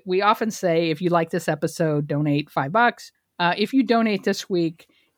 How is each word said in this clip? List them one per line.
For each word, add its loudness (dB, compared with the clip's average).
we 0
often 2
say, 0
"If -2
you -2
like 0
this -4
episode, -2
donate 0
five -4
bucks." 0
Uh, 2
if -2
you 4
donate 0
this -2
week, -2